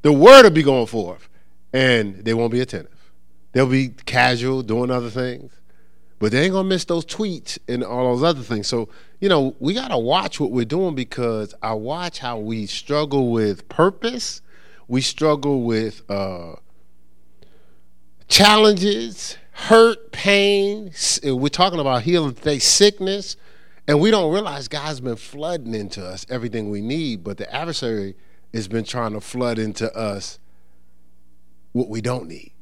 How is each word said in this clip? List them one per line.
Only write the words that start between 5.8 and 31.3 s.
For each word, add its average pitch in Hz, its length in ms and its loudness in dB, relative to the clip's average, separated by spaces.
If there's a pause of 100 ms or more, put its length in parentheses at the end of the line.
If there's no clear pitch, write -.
but 104 140 0
they 135 120 2
ain't 185 80 0
gonna 190 140 0
miss 190 200 -2
those 170 180 -2
tweets 185 540 -8 (100)
and 123 160 -4
all 123 300 0
those 127 80 0
other 156 180 2
things. 110 280 -4
So, 117 200 -4 (320)
you 196 80 0
know, 143 300 2
we 151 160 -2
gotta 247 240 -2
watch 160 420 -2
what 131 100 -2
we're 120 140 -2
doing, 165 300 -2
because 117 680 -6
I 110 120 -4
watch 151 460 -8
how 120 180 -6
we 110 260 -6
struggle 139 680 -2
with 107 380 0
purpose. 220 720 -2 (480)
We 127 140 0
struggle 143 600 0
with, 110 460 -2
uh, 92 440 -6 (1700)
challenges, 208 1080 4 (160)
hurt, 226 580 6
pain. 202 840 2
S-, - 280 -2
we're 135 260 0
talking 175 320 2
about 127 240 0
healing 160 280 2
faith, 147 300 -2
sickness, 202 720 2 (520)
and 147 100 4
we 202 140 4
don't 180 200 2
realize 156 360 -4
God's 147 320 -8
been 123 160 -6
flooding 143 580 -8
into 101 300 -8
us 92 260 -12
everything 113 400 -6
we 101 100 -6
need, 120 440 -6
but 98 140 -10
the - 140 -12
adversary 120 640 -6 (400)
has 110 140 -6
been 110 160 -4
trying 113 300 -6
to 107 60 -8
flood 120 380 -4
into 110 380 -6
us 101 420 -8 (1300)